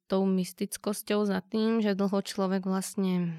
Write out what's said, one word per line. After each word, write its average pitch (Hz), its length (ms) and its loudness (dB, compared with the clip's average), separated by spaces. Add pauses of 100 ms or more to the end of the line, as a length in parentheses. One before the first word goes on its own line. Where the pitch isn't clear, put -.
tou 190 160 2
mystickosťou 202 1040 -2
za 190 160 0
tým, 220 400 0
že 202 160 2
dlho 196 240 2
človek 190 400 -2
vlastne 185 760 0